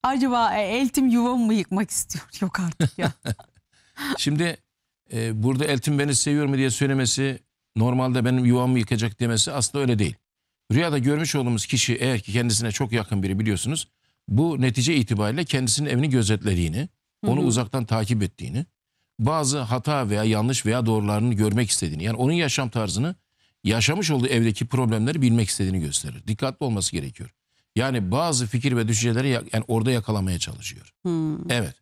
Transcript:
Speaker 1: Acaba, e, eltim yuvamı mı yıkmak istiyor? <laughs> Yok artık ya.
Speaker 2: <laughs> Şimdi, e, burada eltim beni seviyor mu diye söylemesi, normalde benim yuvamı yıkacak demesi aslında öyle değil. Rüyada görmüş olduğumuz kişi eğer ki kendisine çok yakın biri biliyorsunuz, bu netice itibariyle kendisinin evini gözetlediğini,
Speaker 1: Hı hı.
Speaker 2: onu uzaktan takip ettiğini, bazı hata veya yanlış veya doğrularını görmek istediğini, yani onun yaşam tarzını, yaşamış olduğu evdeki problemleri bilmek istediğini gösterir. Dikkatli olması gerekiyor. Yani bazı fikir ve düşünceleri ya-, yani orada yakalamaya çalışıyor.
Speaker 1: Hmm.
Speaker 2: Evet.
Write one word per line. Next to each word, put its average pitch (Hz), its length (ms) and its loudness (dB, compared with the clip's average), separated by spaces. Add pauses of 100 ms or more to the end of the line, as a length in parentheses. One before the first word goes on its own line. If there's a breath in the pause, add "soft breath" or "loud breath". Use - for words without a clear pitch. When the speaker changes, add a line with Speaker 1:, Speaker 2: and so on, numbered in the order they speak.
Speaker 1:
Acaba, 247 540 2
e, 214 60 0
eltim 254 460 0
yuvamı 240 380 2
mı 220 80 2
yıkmak 190 360 0
istiyor? - 420 -8
<laughs> - 80 -12
Yok 190 200 -2
artık 165 380 -2
ya. 170 140 -2 (120)
Speaker 2:
<laughs> - 920 -10
Şimdi, 151 380 -2 (560)
e, 113 300 -2
burada 131 220 2
eltim 143 340 0
beni 143 160 0
seviyor 147 320 2
mu 139 100 0
diye 131 140 2
söylemesi, 135 680 0 (380)
normalde 123 480 2
benim 127 200 2
yuvamı 123 340 4
yıkacak 113 420 -2
demesi 117 320 0
aslında 143 300 -2
öyle 120 160 2
değil. 92 160 0 (580)
Rüyada 151 260 2
görmüş 147 380 0
olduğumuz 120 300 0
kişi 120 280 0
eğer 123 260 0
ki 98 120 -10
kendisine 113 400 0
çok 110 200 -4
yakın 104 300 0
biri 95 160 -2
biliyorsunuz, 110 500 -2 (400)
bu 143 320 2
netice 127 360 2
itibariyle 113 480 0
kendisinin 139 460 0
evini 135 200 2
gözetlediğini, 104 760 0 (360)
Speaker 1:
Hı - 20 0
hı. - 40 2
Speaker 2:
onu 143 100 2
uzaktan 123 440 0
takip 110 380 0
ettiğini, - 440 -6 (520)
bazı 147 420 2
hata 127 500 0
veya 104 140 2
yanlış 113 420 2
veya 113 200 2
doğrularını 107 480 2
görmek 107 360 2
istediğini, 78 340 -2
yani 113 120 -2
onun 127 160 2
yaşam 147 360 0
tarzını, 110 460 -2 (500)
yaşamış 147 460 2
olduğu 123 160 2
evdeki 113 400 2
problemleri 123 560 0
bilmek 117 260 4
istediğini 92 320 -2
gösterir. - 460 -6
Dikkatli 127 380 -4
olması 107 280 -2
gerekiyor. - 420 -8 (420)
Yani 120 340 0
bazı 135 360 0
fikir 127 300 0
ve 113 120 0
düşünceleri 117 400 0
ya-, 120 140 0 (100)
yani 110 160 -2
orada 117 220 0
yakalamaya 104 480 -2
çalışıyor. - 540 -12 (120)
Speaker 1:
Hmm. 165 460 -4
Speaker 2:
Evet. 120 320 -2